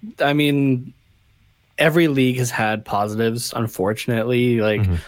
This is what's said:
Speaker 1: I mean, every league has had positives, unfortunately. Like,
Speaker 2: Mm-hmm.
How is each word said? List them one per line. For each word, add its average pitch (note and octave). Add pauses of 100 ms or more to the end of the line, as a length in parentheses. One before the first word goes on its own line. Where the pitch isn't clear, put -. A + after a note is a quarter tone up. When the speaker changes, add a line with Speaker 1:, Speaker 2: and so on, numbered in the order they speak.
(200)
Speaker 1:
I C#3+
mean, C#3+ (840)
every D#3+
league C3
has B2
had G#2+
positives, A2
unfortunately. A#2
Like, G#2+
Speaker 2:
Mm-hmm. F#2 (120)